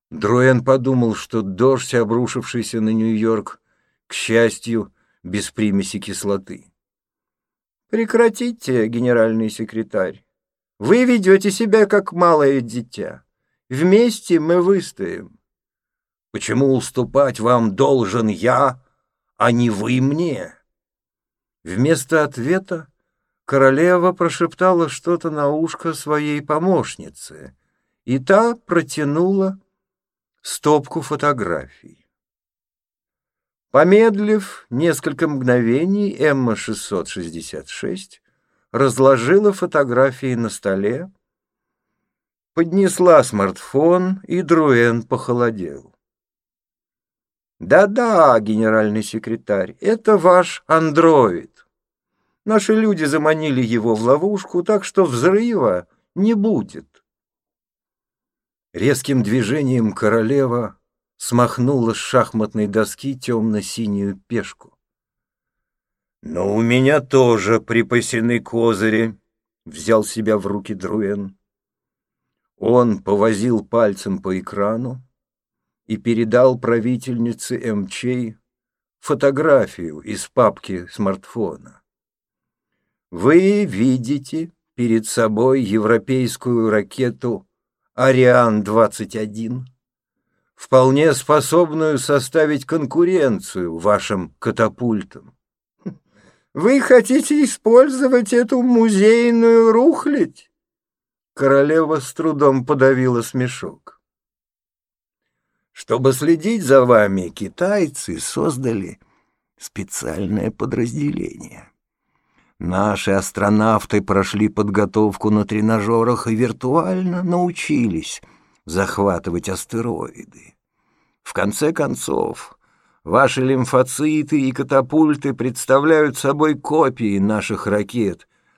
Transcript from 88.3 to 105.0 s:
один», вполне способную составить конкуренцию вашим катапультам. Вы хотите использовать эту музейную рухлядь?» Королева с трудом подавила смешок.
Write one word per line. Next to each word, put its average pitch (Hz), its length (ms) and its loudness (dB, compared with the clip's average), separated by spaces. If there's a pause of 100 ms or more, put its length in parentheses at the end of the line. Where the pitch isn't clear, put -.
один», 110 520 -10 (880)
вполне 135 580 4
способную 156 840 0
составить 147 680 0
конкуренцию 139 1120 -2
вашим 95 640 -2
катапультам. 110 960 -4 (1200)
Вы 233 280 2
хотите 269 640 4
использовать 254 880 4
эту 247 300 2
музейную 226 1080 4
рухлядь?» 269 800 0 (840)
Королева 151 640 2
с - 140 -12
трудом 143 500 0
подавила 127 580 2
смешок. 123 800 -8 (1700)